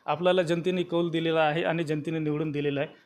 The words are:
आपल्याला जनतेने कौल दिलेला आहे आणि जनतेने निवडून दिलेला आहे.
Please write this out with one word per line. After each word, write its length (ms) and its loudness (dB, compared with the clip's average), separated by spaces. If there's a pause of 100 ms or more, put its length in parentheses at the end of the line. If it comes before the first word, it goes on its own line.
आपल्याला 360 2
जनतेने 400 0
कौल 280 0
दिलेला 300 0
आहे 240 2
आणि 200 0
जनतेने 340 -4
निवडून 320 -2
दिलेला 300 -2
आहे. 80 -4 (180)